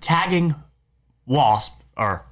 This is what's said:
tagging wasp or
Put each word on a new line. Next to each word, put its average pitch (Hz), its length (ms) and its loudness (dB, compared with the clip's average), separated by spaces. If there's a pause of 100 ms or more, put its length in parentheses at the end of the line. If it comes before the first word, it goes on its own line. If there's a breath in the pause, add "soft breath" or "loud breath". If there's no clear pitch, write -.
tagging 170 540 0 (680)
wasp 117 560 0 (160)
or 98 340 -2